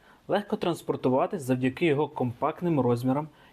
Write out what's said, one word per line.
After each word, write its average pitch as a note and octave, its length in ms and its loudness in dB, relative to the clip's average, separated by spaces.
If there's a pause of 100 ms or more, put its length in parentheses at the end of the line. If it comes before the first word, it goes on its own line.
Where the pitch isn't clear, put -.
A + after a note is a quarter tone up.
(280)
Легко G3+ 280 0
транспортувати D#3 840 0
завдяки B2+ 460 0
його D3 220 2
компактним D3 720 -2
розмірам. B2+ 480 2 (260)